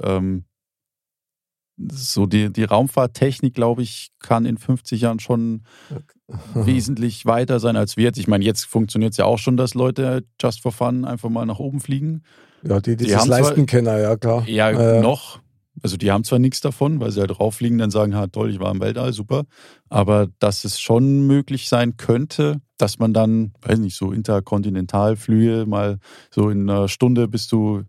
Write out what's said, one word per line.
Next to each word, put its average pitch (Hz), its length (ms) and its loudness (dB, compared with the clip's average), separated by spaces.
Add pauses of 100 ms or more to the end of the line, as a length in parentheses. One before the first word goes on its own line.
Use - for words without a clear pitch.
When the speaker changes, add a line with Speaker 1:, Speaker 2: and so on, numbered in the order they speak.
Speaker 1:
ähm, 95 420 -2 (1500)
so 123 360 -2
die, 104 260 0
die 110 120 -2
Raumfahrttechnik, 131 880 0
glaub 120 240 0
ich, - 400 -8
kann 117 280 0
in 117 120 -2
fünfzig 123 440 -4
Jahren 113 180 0
schon 113 420 -2 (260)
Speaker 2:
Okay. - 200 -14 (200)
<laughs> - 260 -14 (120)
Speaker 1:
wesentlich 120 600 -2
weiter 120 340 2
sein 113 160 2
als 107 200 -2
wir 110 80 2
jetzt. 120 140 2
Ich 101 100 -4
meine, 101 160 4
jetzt 107 200 0
funktioniert's 110 540 -2
ja 98 80 4
auch 113 120 2
schon, 123 180 0
dass 127 180 0
Leute 127 500 -2 (180)
just 120 200 -2
for 120 100 -4
fun 123 320 -2
einfach 120 240 -8
mal 113 180 -4
nach 110 140 -6
oben 139 200 -6
fliegen. 156 420 -4 (400)
Speaker 2:
Ja, 101 180 0
die, 117 160 0
die 117 80 -2
Speaker 1:
Die 107 60 2
Speaker 2:
sich's 101 100 6
Speaker 1:
haben 120 80 4
zwar 127 140 6
Speaker 2:
leisten 143 240 4
können, 123 200 4
ja, 107 300 2
klar. 117 320 0
Speaker 1:
Ja, 110 220 2
Speaker 2:
Äh. 113 300 4
Speaker 1:
noch. 127 400 0 (420)
Also 90 160 -4
die 101 120 0
haben 101 140 2
zwar 127 140 0
nichts 127 240 0
davon, 143 380 -2
weil 110 120 -4
sie 101 80 -2
halt 95 180 -2
rauffliegen, 117 380 0
dann 110 140 2
sagen, 104 260 0
„Ha, 101 120 -2
toll, 110 220 -4
ich 98 100 -6
war 98 120 -4
im 98 80 -2
Weltall, 117 320 -4
super.“ 110 320 -4 (460)
Aber 104 360 2 (120)
dass 104 260 0
es - 160 -6
schon 139 460 2
möglich 139 420 0
sein 120 300 0
könnte, 147 640 -2 (160)
dass 101 200 0
man 113 140 2
dann, 110 480 2
weiß 110 200 0
nicht, 98 140 -4
so 98 160 -4
Interkontinentalflüge 107 1600 0
mal 104 300 -2 (320)
so 107 180 2
in 101 200 0
einer 101 200 2
Stunde 120 400 2
bist 110 240 -6
du, 107 360 0